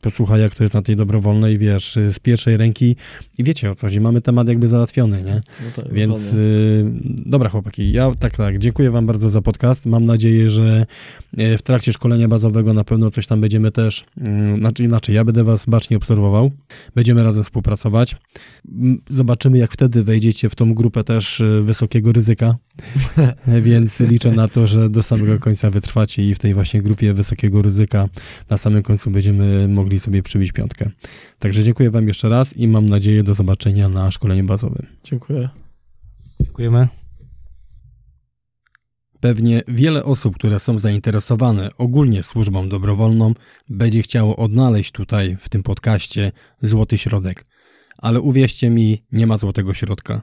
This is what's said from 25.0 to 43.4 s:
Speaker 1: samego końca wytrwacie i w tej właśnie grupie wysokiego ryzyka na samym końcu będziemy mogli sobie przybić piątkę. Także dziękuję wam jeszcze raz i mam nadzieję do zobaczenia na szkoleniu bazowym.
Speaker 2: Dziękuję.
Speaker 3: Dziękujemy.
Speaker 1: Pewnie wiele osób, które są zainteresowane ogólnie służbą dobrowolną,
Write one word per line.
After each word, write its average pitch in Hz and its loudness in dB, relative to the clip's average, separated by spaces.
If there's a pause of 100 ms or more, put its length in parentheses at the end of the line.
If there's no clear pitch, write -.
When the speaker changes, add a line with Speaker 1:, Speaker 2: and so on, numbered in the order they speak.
Speaker 1:
samego 107 0
końca 107 0
wytrwacie 101 -2
i 98 0
w - -14
tej 101 0
właśnie 101 0
grupie 104 0
wysokiego 101 0
ryzyka 101 0 (400)
na 104 0
samym 104 0
końcu 104 -2
będziemy 101 2
mogli 98 0
sobie 98 -2
przybić 95 -2
piątkę. - -6 (500)
Także 104 0
dziękuję 117 2
wam 110 0
jeszcze 107 -2
raz 127 0
i 117 0
mam 110 4
nadzieję 104 2
do 101 0
zobaczenia 98 0
na 92 0
szkoleniu 95 -2
bazowym. 98 -4 (180)
Speaker 2:
Dziękuję. 131 -6 (920)
Speaker 3:
Dziękujemy. 120 0 (2250)
Speaker 1:
Pewnie 117 0
wiele 139 0
osób, 131 -2
które 104 -2
są 113 -2
zainteresowane 104 -2
ogólnie 123 0
służbą 98 -4
dobrowolną, 110 0 (360)